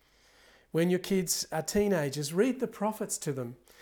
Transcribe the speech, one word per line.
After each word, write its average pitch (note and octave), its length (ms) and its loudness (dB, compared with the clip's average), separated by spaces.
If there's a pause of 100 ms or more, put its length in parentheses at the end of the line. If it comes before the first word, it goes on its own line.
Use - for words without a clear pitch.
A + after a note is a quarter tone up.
(720)
When E3+ 160 4
your F3+ 100 4
kids F3+ 540 0
are D#3+ 80 0
teenagers, D#3 720 0
read B3 260 2
the A#3+ 80 -2
prophets G#3+ 520 -4
to D3+ 120 -4
them, B2+ 240 -6 (260)